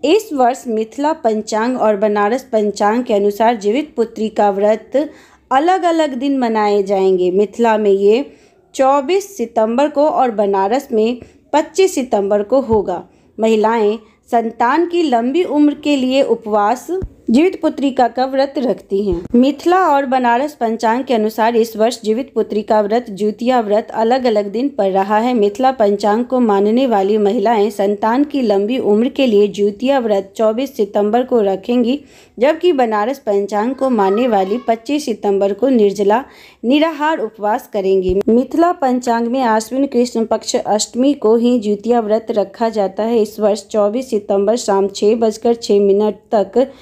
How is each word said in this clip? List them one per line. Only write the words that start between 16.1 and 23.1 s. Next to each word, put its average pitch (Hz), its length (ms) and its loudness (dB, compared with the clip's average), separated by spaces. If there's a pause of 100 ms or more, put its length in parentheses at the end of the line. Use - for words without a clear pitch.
उपवास 214 640 -2 (440)
जीवित 330 320 2
पुत्रिका 269 460 0
का 254 160 -4
व्रत 269 340 -2
रखती 208 520 -4
हैं। 175 120 -4 (120)
मिथिला 285 440 2 (100)
और 277 180 2
बनारस 254 480 0
पंचांग 226 500 -2
के 269 100 -2
अनुसार 220 420 0
इस 220 200 0
वर्ष 226 280 0
जीवित 220 300 -4
पुत्रिका 214 460 0
व्रत 220 300 -2